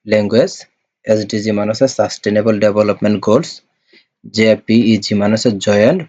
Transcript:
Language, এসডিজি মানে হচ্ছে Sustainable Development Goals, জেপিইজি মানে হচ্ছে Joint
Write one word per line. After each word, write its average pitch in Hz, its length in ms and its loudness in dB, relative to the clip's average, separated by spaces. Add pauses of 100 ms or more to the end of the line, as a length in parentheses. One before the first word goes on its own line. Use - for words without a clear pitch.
Language, 107 500 0 (500)
এসডিজি 107 460 -2
মানে 104 200 -2
হচ্ছে 131 240 0
Sustainable 107 640 -2
Development 104 600 0
Goals, - 300 0 (760)
জেপিইজি 110 920 0
মানে 104 180 0
হচ্ছে 110 240 0
Joint 107 520 2